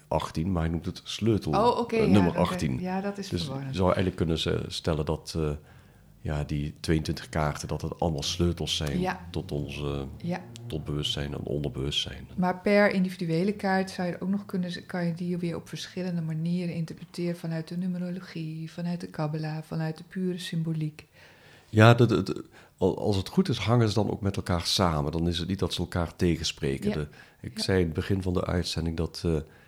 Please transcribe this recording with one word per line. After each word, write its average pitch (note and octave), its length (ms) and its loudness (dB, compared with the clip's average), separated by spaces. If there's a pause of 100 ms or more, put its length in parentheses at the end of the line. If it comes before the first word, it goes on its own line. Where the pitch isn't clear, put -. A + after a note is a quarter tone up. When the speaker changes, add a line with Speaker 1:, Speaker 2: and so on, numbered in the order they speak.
Speaker 1:
achttien, D#2+ 440 -2
maar E2+ 100 2
hij E2 80 0
noemt E2 160 -4
het F2 180 -8
sleutel, G#2+ 480 0
Speaker 2:
Oh, A#3 260 4
oké, A3+ 180 -2
Speaker 1:
eh, A3 100 4
Speaker 2:
ja, - 60 4
Speaker 1:
nummer F#3 180 6
Speaker 2:
oké. E3+ 100 0
Speaker 1:
achttien. F3 400 0
Speaker 2:
Ja, F#3 200 -2
dat G3+ 180 -4
is F#3+ 100 -8
Speaker 1:
Dus - 120 -2
je E3+ 60 -4
Speaker 2:
verwarrend. C3+ 300 -6
Speaker 1:
zou F#2 100 4
eigenlijk F#2 300 2
kunnen D#2+ 220 2
ze-, E2 300 0
stellen D#2 360 -2
dat, D#2 320 -4
eh, D#2 140 0 (720)
ja, D2+ 240 -2
die D2 360 -2
tweeëntwintig D#2+ 480 0
kaarten, D2+ 400 -2
dat D2+ 140 -4
het D#2 180 -4
allemaal D#2+ 220 0
sleutels E2 540 0
zijn - 240 0
Speaker 2:
Ja. F3+ 300 -2
Speaker 1:
tot D2+ 220 -6
onze, C#2+ 540 -4 (100)
Speaker 2:
Ja. - 240 -6 (260)
Speaker 1:
tot D2+ 180 -6
bewustzijn D2 500 -4
en C#2 60 -6
onderbewustzijn. C#2 960 -4
Speaker 2:
Maar F3+ 240 0
per G#3 300 6
individuele F#3 600 0
kaart F#3+ 380 0
zou F3+ 180 -4
je - 120 -6
ook F#3 80 -4
nog G3+ 180 -2
kunnen F3+ 260 -4
z-, - 140 -10
kan F3 200 -2
je E3+ 80 0
die F3 240 -4
weer E3+ 180 -2
op E3 120 -10
verschillende F3 540 -6
manieren E3 520 -2
interpreteren, E3+ 640 -4
vanuit E3 320 -6
de F3 80 -8
numerologie, F3 960 -6
vanuit F3 280 -4
de F#3+ 80 -8
Kabbala, D#3 540 -4
vanuit D#3+ 360 -4
de E3+ 60 -16
pure F#3 340 -4
symboliek. D#3+ 680 -4 (640)
Speaker 1:
Ja, A2 260 10
dat, A#2+ 140 6
dat, G2 340 2 (360)
al-, F#2 200 4
als G2+ 180 2
het F#2+ 120 -2
goed F#3+ 200 2
is, B2 100 0
hangen A2+ 300 4
ze G2 60 0
dan G#2 160 2
ook - 100 -2
met G2 160 0
elkaar F2+ 300 0
samen. D#2 460 2
Dan E2+ 160 2
is E2+ 100 0
het F2 100 -4
niet F#2+ 100 -2
dat F2 160 0
ze - 60 -4
elkaar E2+ 360 -2
tegenspreken. D#2 720 0
Speaker 2:
Ja. G#3 60 0
Speaker 1:
De, D2 140 -4 (320)
ik - 160 -12
Speaker 2:
Ja. - 60 -4
Speaker 1:
zei F#2+ 180 4
in F2+ 60 4
het D#2 80 -4
begin F#2+ 280 0
van F2+ 100 0
de F2 120 2
uitzending E2 520 0
dat, D#2+ 280 -4
eh, E2 120 4
eh, D2 60 0 (260)